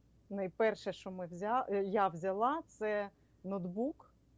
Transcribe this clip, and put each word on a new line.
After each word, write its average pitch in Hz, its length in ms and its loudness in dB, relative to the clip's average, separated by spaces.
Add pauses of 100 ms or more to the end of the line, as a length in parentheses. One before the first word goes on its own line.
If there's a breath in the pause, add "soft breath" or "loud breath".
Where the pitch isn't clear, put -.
(300)
Найперше, 196 640 0
що - 180 -10
ми 185 160 -8
взя-, 208 420 0
е, 196 160 2
я 196 240 4
взяла, 196 580 0
це 208 440 -2 (340 soft breath)
ноутбук 196 720 -4 (240)